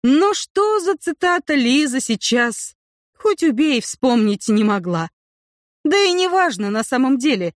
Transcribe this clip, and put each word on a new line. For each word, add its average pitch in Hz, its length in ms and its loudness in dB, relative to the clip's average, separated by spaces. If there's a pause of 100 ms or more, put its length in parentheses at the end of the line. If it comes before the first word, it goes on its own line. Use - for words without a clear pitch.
Но 320 300 4
что 427 460 -2
за 359 160 -2
цитата 349 580 -2
Лиза 262 460 0
сейчас, 233 760 -4 (420)
хоть 415 260 0
убей, 277 380 2
вспомнить 220 680 0
не 214 160 2
могла. 175 460 -2 (760)
Да 320 140 2
и 403 160 2
неважно 349 560 0
на 220 140 -2
самом 262 340 0
деле, 220 420 -2